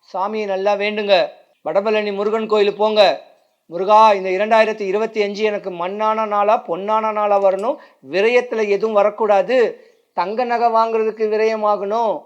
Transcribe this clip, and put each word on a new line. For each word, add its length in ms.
சாமியை 380
நல்லா 300
வேண்டுங்க. 380
வடபழனி 480
முருகன் 380
கோயிலு 220
போங்க. 300
"முருகா, 300
இந்த 180
இரண்டாயிரத்தி 560
இருபத்தி 360
அஞ்சு 220
எனக்கு 280
மண்ணான 540
நாளா 360
பொன்னான 500
நாளா 260
வரணும், 400
விரயத்துல 580
எதுவும் 300
வரக்கூடாது, 580
தங்க 280
நகை 260
வாங்குறதுக்கு 580
விரயமாகணும் 840